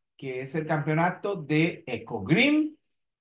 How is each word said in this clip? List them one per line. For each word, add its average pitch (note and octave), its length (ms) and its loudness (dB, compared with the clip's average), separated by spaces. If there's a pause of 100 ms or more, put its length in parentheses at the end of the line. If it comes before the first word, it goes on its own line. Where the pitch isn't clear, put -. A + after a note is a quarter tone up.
(160)
que C3 260 -8
es C3+ 120 -12
el D#3 120 -2
campeonato E3 760 0
de D#3 440 0
Ecogreen, B3 920 0 (420)